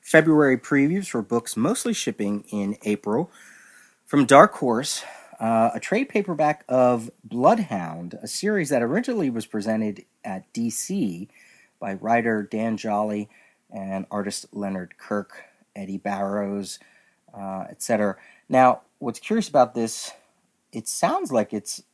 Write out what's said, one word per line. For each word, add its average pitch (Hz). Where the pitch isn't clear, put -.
February 151
previews 156
for 117
books -
mostly 196
shipping 104
in 101
April. 107
From 143
Dark 139
Horse, 127
uh, 113
a 110
trade 247
paperback 156
of 123
Bloodhound, 107
a -
series 190
that 127
originally 175
was 113
presented 107
at 95
D 117
C 107
by 98
writer 113
Dan 110
Jolly 104
and 98
artist 101
Leonard 98
Kirk, -
Eddie 98
Barrows, 98
uh, 95
et -
cetera. 104
Now, 127
what's 123
curious 220
about 123
this, -
it -
sounds 330
like 110
it's -